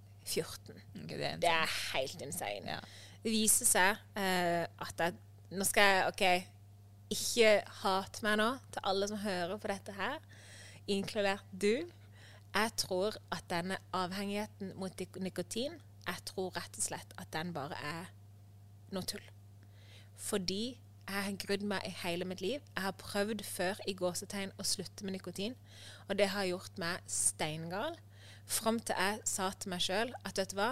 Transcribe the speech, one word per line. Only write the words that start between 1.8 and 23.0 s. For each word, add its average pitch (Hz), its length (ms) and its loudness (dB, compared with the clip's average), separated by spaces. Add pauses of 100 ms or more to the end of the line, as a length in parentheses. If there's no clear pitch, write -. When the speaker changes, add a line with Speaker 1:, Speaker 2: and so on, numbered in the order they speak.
Speaker 1:
helt - 320 -2
insane. 104 540 -4
Speaker 2:
Ja. - 40 -4 (400)
Speaker 1:
Det 226 140 0
viser 220 320 6
seg, 202 320 8 (140)
eh, 180 560 2 (120)
at - 200 -6
jeg, 175 180 2 (340)
nå 190 140 0
skal 202 240 8
jeg, 190 160 6
ok, - 180 0 (880)
ikke 220 380 6 (280)
hat 196 440 0
meg 214 160 4
nå 214 140 4 (160)
til - 160 -8
alle 196 240 2
som 208 100 -4
hører 190 400 -2
på - 100 -6
dette 196 260 -4
her, 208 280 -2 (600)
inkludert 196 680 2
du. 214 380 2 (600)
Jeg 214 240 4
tror 196 420 0 (140)
at 185 160 -6
denne 180 320 -2 (120)
avhengigheten 196 840 -2
mot 190 180 -6
nik-, 190 260 -8
nikotin, 202 600 -4 (220)
jeg - 240 -6
tror 185 280 -4
rett - 240 -8
og 214 80 0
slett - 300 -6
at - 160 -12
den 165 220 -4
bare 143 280 -6
er 160 300 -6 (800)
noe 190 120 -2
tull. - 220 -6 (880)
Fordi 202 600 -2 (220)
jeg 196 240 -2
har 202 100 -2
grudd 196 300 -2
meg 202 200 -2
i - 80 -6
hele 175 340 -2
mitt 185 160 -6
liv. 240 220 -2
Jeg - 220 -6
har 190 80 0
prøvd 208 500 -2